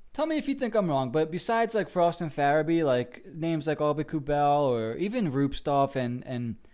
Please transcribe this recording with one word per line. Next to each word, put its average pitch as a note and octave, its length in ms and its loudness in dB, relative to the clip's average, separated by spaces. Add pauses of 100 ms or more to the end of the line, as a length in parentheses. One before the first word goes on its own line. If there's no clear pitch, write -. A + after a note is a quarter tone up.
(120)
tell D#4 140 -2
me D#4 120 0
if C#4 100 -4
you C#4 60 -2
think B3 200 -4
I'm G3+ 140 2
wrong, C3+ 240 0
but D#3 180 0
besides, A3+ 440 0
like, G3+ 140 0
Frost E3+ 320 2
and D#3 120 -6
Farabee, D#3 520 2
like, B2 480 0
names D#3+ 360 -2
like D3 120 -2
Aubrey D3 240 0
Kubel D3 600 2
or A#2 320 0
even G3+ 340 -2
Rupstov C#3 640 0
and, B2 320 -4
and, A#2+ 300 -6 (180)